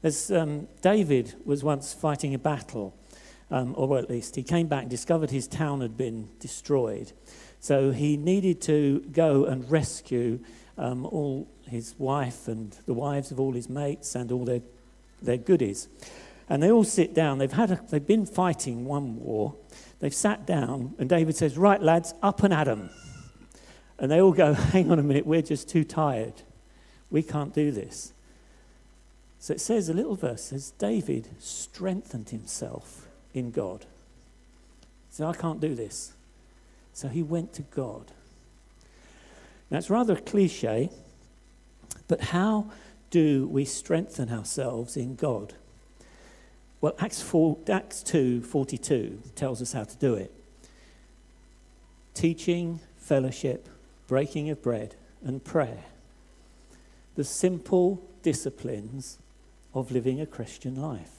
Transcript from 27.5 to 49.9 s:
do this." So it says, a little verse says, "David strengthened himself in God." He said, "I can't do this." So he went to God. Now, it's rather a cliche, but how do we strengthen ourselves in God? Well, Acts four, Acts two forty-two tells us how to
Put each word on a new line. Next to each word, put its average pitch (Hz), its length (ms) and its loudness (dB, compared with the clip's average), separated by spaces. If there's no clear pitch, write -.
do 147 200 2
this." - 400 -10
So 151 60 -4
it - 80 -4
says, 214 280 0
a 160 60 -2
little 214 220 -2
verse 123 260 -6
says, 139 300 -10
"David 185 560 -2
strengthened - 920 -8
himself - 760 -12
in 123 200 -6
God." 101 340 -6
He - 60 -20
said, 156 140 -4
"I 170 60 -4
can't 160 260 -4
do 151 160 -2
this." - 380 -10
So - 140 -12
he 139 160 -4
went 165 300 -4
to 147 100 -14
God. - 480 -8
Now, 143 80 -2
it's 170 100 -6
rather 220 260 4
a - 60 -2
cliche, 147 680 2
but - 120 0
how 208 520 0
do 147 360 4
we 139 180 0
strengthen 151 680 -4
ourselves 123 640 -6
in 127 180 -6
God? 117 400 -4
Well, - 180 0
Acts - 240 -4
four, 160 340 2
Acts - 340 -2
two 123 400 0
forty-two 131 800 -4
tells 127 260 -4
us 120 100 -8
how 110 120 -6
to - 120 -16